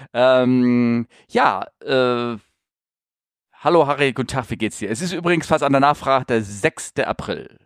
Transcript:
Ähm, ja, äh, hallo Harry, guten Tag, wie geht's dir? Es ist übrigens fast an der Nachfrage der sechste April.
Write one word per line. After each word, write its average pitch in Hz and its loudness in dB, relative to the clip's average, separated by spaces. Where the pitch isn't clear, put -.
Ähm, 123 2
ja, 110 0
äh, 123 0
hallo 160 4
Harry, 139 0
guten 127 -4
Tag, 131 -6
wie 113 -6
geht's 110 -4
dir? 101 -6
Es 113 -4
ist 180 -6
übrigens 170 -2
fast 151 0
an 139 2
der 139 4
Nachfrage 135 2
der 113 0
sechste 104 -4
April. - -8